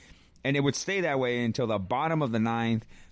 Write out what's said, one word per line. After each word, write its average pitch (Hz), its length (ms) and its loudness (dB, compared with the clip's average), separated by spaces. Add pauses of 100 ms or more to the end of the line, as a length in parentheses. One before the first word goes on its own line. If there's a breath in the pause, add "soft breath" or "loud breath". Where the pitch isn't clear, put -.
(440 loud breath)
and 139 120 0
it 143 40 2
would 139 140 6
stay 190 280 -4
that 147 180 0
way 120 240 0
until 117 220 0
the 110 120 0
bottom 147 440 -2
of 123 100 0
the 113 80 0
ninth. 113 440 0 (280 loud breath)